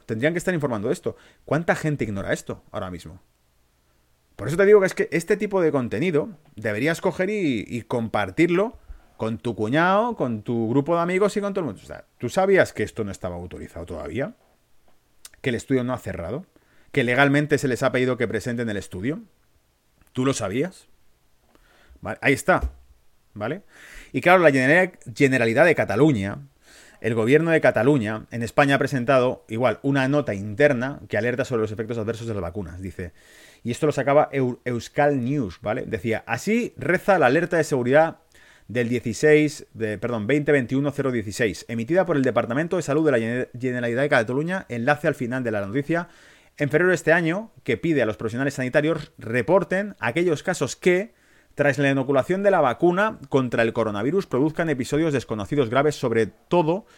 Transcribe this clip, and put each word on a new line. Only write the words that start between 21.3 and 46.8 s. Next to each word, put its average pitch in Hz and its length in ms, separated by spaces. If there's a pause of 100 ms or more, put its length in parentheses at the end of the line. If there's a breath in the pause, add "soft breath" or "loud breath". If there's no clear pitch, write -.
Vale, 98 200
ahí 135 120
está, - 400 (600)
¿vale? 120 280 (500 loud breath)
Y 135 80
claro, 180 240
la 151 80
Genera-, 151 400 (240)
Generalidad 131 480
de 170 100
Cataluña, 117 640 (600 soft breath)
el 113 160
gobierno 143 360
de 160 100
Cataluña, 117 680
en 117 140
España 139 320
ha - 20
presentado 131 680
igual 113 360
una 139 260
nota 143 240
interna 120 720
que 113 100
alerta 120 280
sobre 117 160
los 107 100
efectos 113 260
adversos 113 300
de 113 60
las 98 100
vacunas, 87 380
dice. 92 320 (500 soft breath)
Y 117 80
esto 135 140
lo 143 80
sacaba 139 400
Eu-, 127 320
Euskal 131 580
News, 123 380
¿vale? 113 260
Decía, 107 400
"Así 214 480
reza 180 440
la 139 80
alerta 165 280
de 160 80
seguridad 147 540 (500 soft breath)
del 117 220
dieciséis, 147 840
de, 107 240
perdón, 117 300
veinte 147 240
veintiuno 135 400
cero 135 180
dieciséis, 110 600
emitida 120 360
por 160 120
el 135 60
Departamento 120 520
de 165 80
Salud 156 220
de 147 80
la 123 40
Gener-, 117 400
Generalidad 120 440
de 147 80
Cataluña, 139 580
enlace 131 400
al 143 80
final 131 300
de 113 60
la 101 140
noticia, 143 440 (480 soft breath)
en 147 120
febrero 165 200